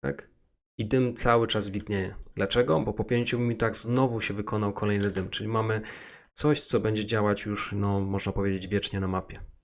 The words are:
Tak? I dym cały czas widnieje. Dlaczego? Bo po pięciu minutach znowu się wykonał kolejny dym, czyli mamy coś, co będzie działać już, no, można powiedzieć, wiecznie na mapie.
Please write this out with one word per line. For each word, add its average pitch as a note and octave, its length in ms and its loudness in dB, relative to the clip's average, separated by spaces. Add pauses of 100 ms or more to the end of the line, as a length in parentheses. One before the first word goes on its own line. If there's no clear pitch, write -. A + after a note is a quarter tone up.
Tak? - 260 -6 (480)
I A2 80 -2
dym B2 280 2
cały A#2 320 4
czas G#2 220 0
widnieje. G2 460 -4 (200)
Dlaczego? B2 460 2
Bo A#2+ 120 -2
po A2 120 -2
pięciu A#2+ 340 0
minutach A#2 380 0
znowu A#2+ 440 2
się G#2 140 -4
wykonał G#2 380 -2
kolejny G2+ 380 0
dym, F#2+ 200 -4
czyli G#2+ 180 -6
mamy A2 320 0 (540)
coś, D3 260 2
co - 200 2
będzie G#2+ 260 0
działać G#2 400 2
już, G#2 260 -4
no, G2+ 280 2
można G2 320 -2
powiedzieć, F#2+ 360 0
wiecznie G2 320 0
na F#2+ 80 0
mapie. F#2 320 -4 (240)